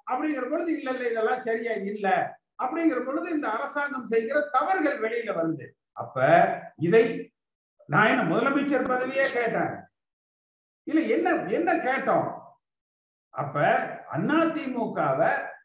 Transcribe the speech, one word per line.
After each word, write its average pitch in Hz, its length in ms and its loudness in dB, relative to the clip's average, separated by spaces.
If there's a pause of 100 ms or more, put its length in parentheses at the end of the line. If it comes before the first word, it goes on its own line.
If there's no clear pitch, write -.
(120)
அப்படிங்கிற 269 380 -2
பொழுது, 320 280 -2
"இல்ல, 262 140 -4
இல்ல, 247 180 -2
இதெல்லாம் 226 320 0
சரியா 233 300 -2
இல்ல" 196 640 -2 (260)
அப்படிங்கிற 285 420 0
பொழுது 320 240 -4
இந்த 294 200 -2
அரசாங்கம் 262 580 -4
செய்கிற 226 440 0
தவறுகள் 302 480 2
வெளியில 220 280 -4
வருது. 165 400 -2 (240)
அப்ப 139 520 4 (340)
இதை 220 540 2 (540)
நான் 202 220 4
என்ன 254 160 2
முதலமைச்சர் 254 640 0
பதவியே 262 420 0
கேட்டேன், - 600 -2 (920)
இல்ல 302 180 2
என்ன, 349 340 2
என்ன 302 380 0
கேட்டோம்? 233 680 0 (880)
அப்ப 139 320 -4 (520)
அதிமுகவை 240 1160 0 (360)